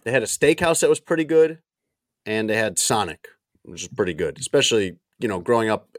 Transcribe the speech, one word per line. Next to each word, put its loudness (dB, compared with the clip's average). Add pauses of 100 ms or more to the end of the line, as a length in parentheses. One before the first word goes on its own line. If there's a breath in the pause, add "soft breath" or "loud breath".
They -4
had 2
a -4
steakhouse 2
that 4
was 0
pretty -2
good, 4 (680)
and -2
they 0
had -2
Sonic, -2 (340)
which -16
is -12
pretty -2
good. -4
Especially, 0 (240)
you -2
know, -4
growing 0
up -4 (100)